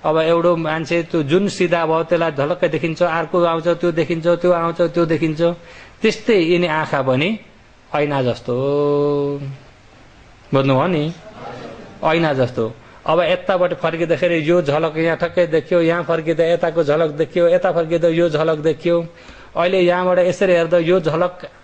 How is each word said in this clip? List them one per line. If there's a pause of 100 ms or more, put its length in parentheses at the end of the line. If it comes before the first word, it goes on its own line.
अब
एउटा
मान्छे
त्यो
जुन
सिधा
भयो
त्यसलाई
झलक्कै
देखिन्छ,
अर्को
आउँछ
त्यो
देखिन्छ,
त्यो
आउँछ
त्यो
देखिन्छ। (600)
त्यस्तै
यिनी
आँखा
पनि (560)
ऐना
जस्तो, (2000)
बुझ्नुभयो
नि? (920)
ऐना
जस्तो। (320)
अब
यताबाट
फर्किँदाखेरि
यो
झलक
यहाँ
ठक्कै
देखियो,
यहाँ
फर्किँदा
यताको
झलक
देखियो,
यता
फर्किँदा
यो
झलक
देखियो। (500)
अहिले
यहाँबाट
यसरी
हेर्दा
यो
झलक (140)